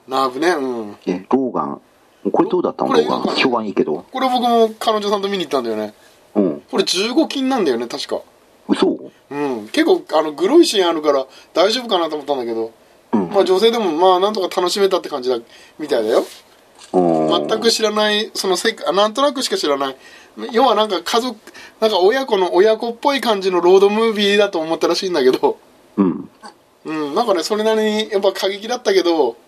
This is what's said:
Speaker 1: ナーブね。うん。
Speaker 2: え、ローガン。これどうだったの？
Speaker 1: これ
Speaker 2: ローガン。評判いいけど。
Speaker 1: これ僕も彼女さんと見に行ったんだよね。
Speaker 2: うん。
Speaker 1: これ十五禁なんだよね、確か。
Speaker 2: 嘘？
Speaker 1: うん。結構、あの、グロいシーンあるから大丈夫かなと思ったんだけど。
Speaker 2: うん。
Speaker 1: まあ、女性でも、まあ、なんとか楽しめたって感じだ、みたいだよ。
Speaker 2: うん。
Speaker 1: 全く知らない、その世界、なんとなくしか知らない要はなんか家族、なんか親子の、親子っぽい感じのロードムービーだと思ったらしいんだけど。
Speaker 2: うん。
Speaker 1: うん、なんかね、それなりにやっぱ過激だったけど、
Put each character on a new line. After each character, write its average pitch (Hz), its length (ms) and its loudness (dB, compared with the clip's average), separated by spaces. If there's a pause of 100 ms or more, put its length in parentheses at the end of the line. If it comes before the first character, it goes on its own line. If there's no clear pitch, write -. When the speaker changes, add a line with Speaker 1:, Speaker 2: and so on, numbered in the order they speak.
Speaker 1:
ナ 135 200 -2
ー - 20 -4
ブ 131 100 -8
ね。 165 100 0
う 151 160 -2
ん。 113 400 -8
Speaker 2:
え、 92 240 -4
ロ 131 100 2 (100)
ー - 20 -6
ガ 82 120 -4
ン。 71 180 -10 (500)
こ - 120 2
れ 196 60 0
ど 180 100 0
う - 40 4
だ 98 60 4
っ - 60 -6
た - 100 -2
の？ - 40 0
Speaker 1:
こ - 60 0
れ - 80 4
Speaker 2:
ロ - 120 -2
ー 123 100 -4
ガ - 80 -2
ン。 - 20 -6
評 - 140 0
判 113 180 -2
い 98 40 -6
い - 20 -12
け - 100 0
ど。 - 280 -4
Speaker 1:
こ 254 100 -8
れ 262 80 0
僕 247 180 0
も 226 320 2
彼 214 180 0
女 208 120 -4
さ 208 80 0
ん 196 40 -4
と 196 60 -4
見 202 100 -2
に 180 60 -4
行 151 60 -6
っ - 20 -4
た 139 80 0
ん 120 60 -4
だ 113 60 -4
よ 107 40 -4
ね。 107 180 -6 (420)
Speaker 2:
う 104 40 4
ん。 82 320 0
Speaker 1:
こ 262 60 -2
れ 202 80 2
十 208 280 -2
五 302 140 2
禁 262 220 -4
な 262 100 0
ん 190 60 0
だ 139 60 2
よ 113 60 0
ね、 120 100 -6
確 135 200 -10
か。 - 140 -6 (460)
Speaker 2:
嘘？ - 440 -2 (180)
Speaker 1:
う 139 60 -12
ん。 127 380 -4
結 311 120 2
構、 185 160 2 (120)
あ - 80 4
の、 156 100 -4
グ 151 160 -2
ロ 294 140 8
い 160 40 6
シ 214 140 0
ー 180 60 2
ン 170 40 2
あ 165 40 0
る 156 80 -4
か 151 100 2
ら 135 140 0 (280)
大 185 180 2
丈 247 100 -4
夫 240 80 -12
か 190 100 0
な 165 80 0
と 156 80 -6
思 151 80 -8
っ 135 40 -10
た 147 80 -2
ん - 20 -4
だ 123 80 -6
け 117 80 -6
ど。 113 180 -6 (400)
Speaker 2:
う - 60 0
ん。 85 120 -2
Speaker 1:
ま 196 120 2
あ、 175 40 4
女 185 140 2
性 226 120 4
で 240 60 -2
も、 202 140 0
ま 180 240 4
あ、 180 60 0
な 202 80 2
ん 214 40 -4
と 185 140 -2
か 180 140 -4
楽 180 100 0
し - 80 -2
め 196 80 4
た 185 120 0
っ - 20 -4
て - 80 -14
感 139 120 -6
じ 127 80 -2
だ、 127 80 0 (400)
み 151 120 -8
た 131 100 2
い 110 40 0
だ 107 60 -2
よ。 143 140 2 (680)
Speaker 2:
う 92 60 2
ん。 85 480 0
Speaker 1:
全 220 120 -2
く 226 120 0
知 220 120 0
ら 214 80 0
な 214 220 0
い、 214 200 -2
そ - 140 -6
の 185 80 2
世 220 180 -2
界、 156 220 -4
な 202 120 -2
ん 214 60 -6
と 269 80 -4
な 285 120 0
く 262 100 -6
し - 60 -6
か 190 80 -2
知 165 100 -4
ら 143 100 0
な 135 140 -4
い - 60 -18 (540)
要 240 120 2
は 233 120 4
な 214 100 2
ん 208 40 -6
か 175 140 -4
家 233 180 -2
族、 247 160 -8 (420)
な 220 80 2
ん 220 40 2
か 190 80 0
親 254 260 4
子 226 120 0
の、 185 180 0
親 214 220 6
子 233 120 -4
っ 226 40 -6
ぽ 277 200 0
い 269 80 -2
感 208 200 0
じ 190 100 0
の 180 100 2
ロ 180 160 6
ー - 20 8
ド 202 100 6
ム 220 220 2
ー - 20 -6
ビ 202 220 2
ー - 20 4
だ 202 120 4
と 190 100 -4
思 160 160 -2
っ - 40 -8
た 170 80 0
ら 170 80 0
し 196 120 -4
い - 20 -4
ん 175 40 -2
だ 147 100 0
け 127 80 6
ど。 123 260 0 (400)
Speaker 2:
う 101 60 2
ん。 82 260 -2 (560)
Speaker 1:
う 151 60 -10
ん、 151 240 -6
な 226 80 2
ん 240 40 0
か 202 60 2
ね、 165 100 0
そ 214 120 -4
れ 214 80 -2
な 220 120 2
り 214 60 0
に 214 300 -2
や 202 80 0
っ - 20 0
ぱ 202 120 2
過 190 160 -4
激 202 180 -8
だ 240 100 -4
っ 233 40 -14
た 208 120 0
け 185 100 4
ど、 160 340 0 (100)